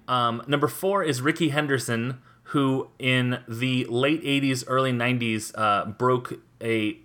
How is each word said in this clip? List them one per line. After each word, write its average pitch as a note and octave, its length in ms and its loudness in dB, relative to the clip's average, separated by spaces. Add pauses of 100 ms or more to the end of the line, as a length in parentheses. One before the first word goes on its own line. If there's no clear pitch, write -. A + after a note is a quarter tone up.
Um, A#2+ 380 2
number D3 200 2
four F#3+ 340 0
is C#3 200 -2
Ricky D#3+ 280 0
Henderson, C3 680 -2 (320)
who C3+ 400 0 (100)
in B2+ 480 2
the B2+ 380 -2
late C#3 400 0
eighties, C3+ 420 0
early C3 240 0
nineties, A#2+ 640 0
uh, G#2 300 2
broke B2 480 0 (320)
a G#2+ 400 0